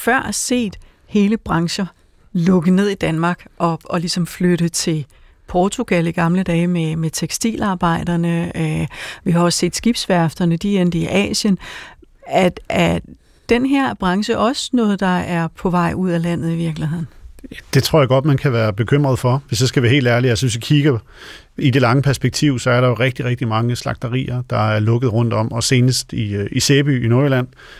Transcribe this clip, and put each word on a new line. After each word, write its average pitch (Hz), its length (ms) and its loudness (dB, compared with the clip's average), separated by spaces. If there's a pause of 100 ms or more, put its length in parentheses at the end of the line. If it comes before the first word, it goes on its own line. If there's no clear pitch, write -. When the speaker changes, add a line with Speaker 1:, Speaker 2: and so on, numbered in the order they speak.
Speaker 1:
før 254 320 -2
set 240 440 -4 (300)
hele 208 300 2
brancher 175 500 -2 (460)
lukke 180 380 2
ned 196 180 4
i 196 60 -2
Danmark 165 520 -2 (120)
og, 165 260 0
og 180 160 -4
ligesom 175 260 -2
flytte 175 420 0
til 156 380 -2 (420)
Portugal 185 580 0
i 170 60 -2
gamle 175 300 0
dage 175 240 0
med, 165 300 0
med 160 140 -2
tekstilarbejderne. 170 1500 -2
Øh, 160 300 -2 (380)
vi 180 80 0
har 170 100 4
også 170 160 2
set 175 180 -2
skibsværfterne, 175 800 0
de 202 220 0
endte 175 200 0
i 165 80 -2
Asien. 202 520 0 (680)
At, 180 420 2
at 170 340 0 (460)
den 240 180 2
her 269 280 0
branche 202 440 -2
også 226 340 -2
noget, 208 280 2
der 180 180 2
er 170 300 -2
på - 220 -4
vej 170 220 0
ud 185 180 -2
af 170 120 0
landet 170 300 -2
i 165 40 -2
virkeligheden? 160 520 -4 (640)
Speaker 2:
Det 135 80 4
tror - 180 2
jeg 131 80 4
godt, 131 160 2
man 147 120 4
kan 139 160 0
være 113 200 2
bekymret 127 460 2
for. 127 300 0
Hvis 107 120 -2
jeg 127 80 2
skal 139 140 -6
være 117 100 4
helt 139 140 2
ærlig, 123 220 2
jeg 113 100 2
synes, 123 160 0
vi 117 60 -8
kigger 143 380 2 (600)
i 143 120 2
det 127 120 2
lange 123 200 4
perspektiv, 131 560 0
så 127 120 -2
er 123 100 4
der 127 80 4
jo 123 60 2
rigtig, 127 300 -2
rigtig 123 240 -2
mange 113 280 0
slagterier, 123 760 -4
der 110 220 0
er 107 80 2
lukket 117 320 2
rundt 117 200 2
om, 110 200 -2
og 117 100 -2
senest 127 500 2
i, 107 220 -4
øh, 101 180 -4
i - 80 -2
Sæby 139 440 2
i 117 40 0
Nordjylland, 127 380 2 (340)